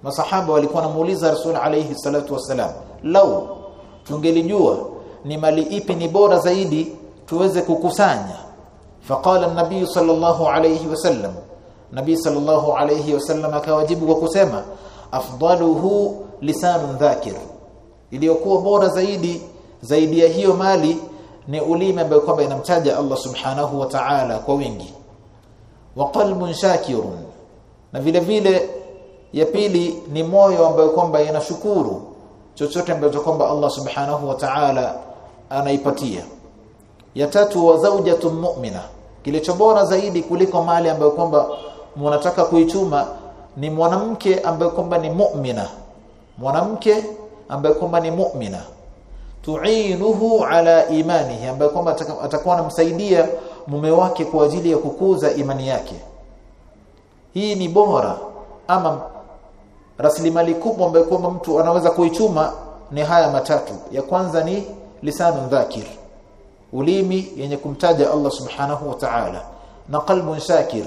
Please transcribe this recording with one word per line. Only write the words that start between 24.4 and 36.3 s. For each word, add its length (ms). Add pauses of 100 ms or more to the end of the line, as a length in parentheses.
wingi. 400 (1000)
"Wa 140
qalbun 440
shakirun." 640 (720)
Na 80
vile 200
vile 500 (640)
ya 140
pili 560 (100)
ni 100
moyo 440
ambayo 220
kwamba 340
inashukuru 800 (520)
chochote 380
ambacho 280
kwamba 300
Allah 200
subhanahu 580
wa 60
ta'ala 600 (560)
anaipatia. 720 (920)